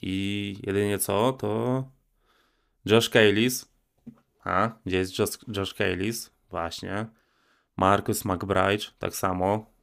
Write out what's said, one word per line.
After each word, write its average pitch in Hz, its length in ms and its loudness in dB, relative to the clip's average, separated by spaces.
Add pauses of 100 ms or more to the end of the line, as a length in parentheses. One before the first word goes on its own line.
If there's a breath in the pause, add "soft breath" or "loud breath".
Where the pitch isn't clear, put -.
I 98 640 -4
jedynie 101 360 0
co, 107 340 2
to 120 500 -2 (1000)
Josh 113 240 6
Kalis. 113 640 4 (720)
A, 95 280 0 (140)
gdzie 92 120 0
jest 92 220 -2
Josh, - 180 0 (200)
Josh 95 160 -4
Kalis? 98 600 -4 (160)
Właśnie. 95 560 -6 (720)
Marcus 98 480 2
McBride, 95 600 0 (140)
tak 92 160 -6
samo. 95 560 -2 (120)